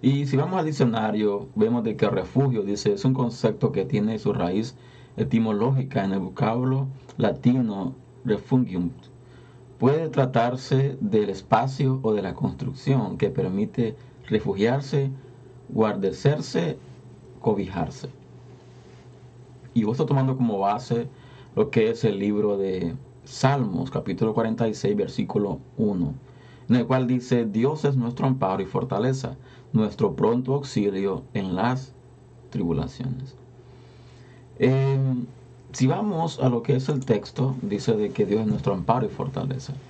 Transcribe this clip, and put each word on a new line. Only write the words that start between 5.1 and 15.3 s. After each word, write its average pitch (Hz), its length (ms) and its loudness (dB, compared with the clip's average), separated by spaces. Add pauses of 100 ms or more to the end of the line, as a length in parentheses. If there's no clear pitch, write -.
etimológica 113 840 2
en 98 80 0
el 98 80 0
vocablo 123 680 0 (320)
latino 107 760 2 (280)
refugium. 101 680 0 (880)
Puede 151 300 4
tratarse 131 920 2
del 104 300 2
espacio 131 720 0
o 110 100 2
de 101 80 0
la 95 140 -6
construcción 98 840 -2
que 78 140 0
permite 101 640 -2 (320)
refugiarse, 123 840 0 (600)